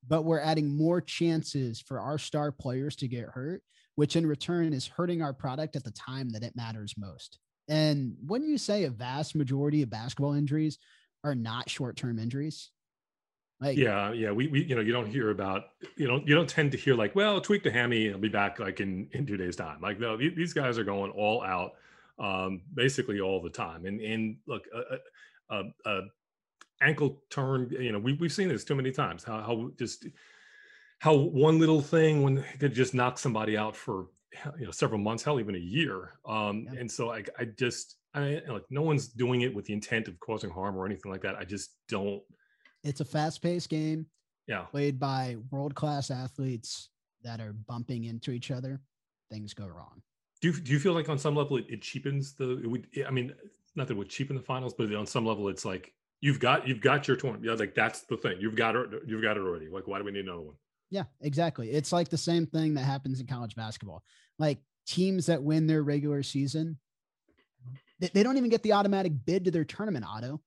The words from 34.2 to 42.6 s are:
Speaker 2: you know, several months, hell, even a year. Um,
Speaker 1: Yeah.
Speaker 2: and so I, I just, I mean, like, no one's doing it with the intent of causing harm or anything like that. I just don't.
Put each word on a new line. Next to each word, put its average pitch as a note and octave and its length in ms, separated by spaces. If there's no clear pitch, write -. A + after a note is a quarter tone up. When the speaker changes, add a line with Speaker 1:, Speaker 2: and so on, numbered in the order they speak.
Speaker 2:
you A#2 80
know, F2 60
several A2 280
months, A2 220
hell, D3 180
even G#2 140
a F#2 40
year. F#2+ 560
Um, G#2+ 440
Speaker 1:
Yeah. B2+ 100
Speaker 2:
and A2+ 100
so A#2 200
I, A2 140
I B2+ 60
just, A#2 520
I C#3+ 60
mean, C#3+ 280
like, G#2+ 220
no C#3 120
one's D3 260
doing B2 340
it B2 120
with G2+ 120
the G#2+ 60
intent G#2+ 360
of F2+ 120
causing G#2+ 300
harm F#2+ 260
or F#2+ 100
anything G2 240
like F#2+ 120
that. G2 140
I G2 80
just F#2+ 260
don't. G2+ 340